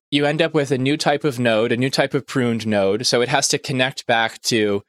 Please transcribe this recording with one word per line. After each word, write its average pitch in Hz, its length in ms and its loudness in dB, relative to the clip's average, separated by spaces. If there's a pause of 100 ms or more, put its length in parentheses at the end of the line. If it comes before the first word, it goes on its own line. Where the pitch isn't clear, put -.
(100)
you 143 160 0
end 156 160 0
up 160 100 0
with 143 200 0
a 131 60 0
new 135 180 0
type 147 260 0
of 131 160 -2
node, 117 320 2
a 117 60 0
new 127 120 0
type 139 260 0
of 135 120 -4
pruned 117 400 -2
node. 104 400 2
So 123 140 2
it 120 80 0
has 135 200 0
to 143 100 0
connect 127 460 -4
back 113 380 0
to 104 460 0